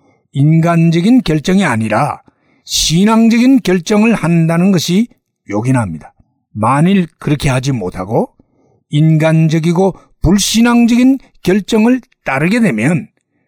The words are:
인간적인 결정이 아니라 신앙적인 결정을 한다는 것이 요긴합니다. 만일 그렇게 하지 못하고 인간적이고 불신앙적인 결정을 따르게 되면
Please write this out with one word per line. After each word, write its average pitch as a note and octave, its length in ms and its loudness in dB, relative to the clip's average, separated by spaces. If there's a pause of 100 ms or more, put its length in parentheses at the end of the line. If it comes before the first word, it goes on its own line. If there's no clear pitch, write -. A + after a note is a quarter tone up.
(320)
인간적인 E3 920 2
결정이 F#3 420 0
아니라 B2+ 560 -4 (420)
신앙적인 A3+ 960 2
결정을 G#3 520 0
한다는 E3+ 580 0
것이 F#3 360 0 (420)
요긴합니다. G#2+ 640 -4 (400)
만일 D3+ 540 0 (100)
그렇게 C#3+ 320 -4
하지 B2+ 220 -2
못하고 G#2 640 -6 (540)
인간적이고 D#3+ 1040 0 (260)
불신앙적인 A#3+ 960 2 (240)
결정을 A3 600 0 (220)
따르게 D#3 360 -2
되면 C#3+ 500 -2 (380)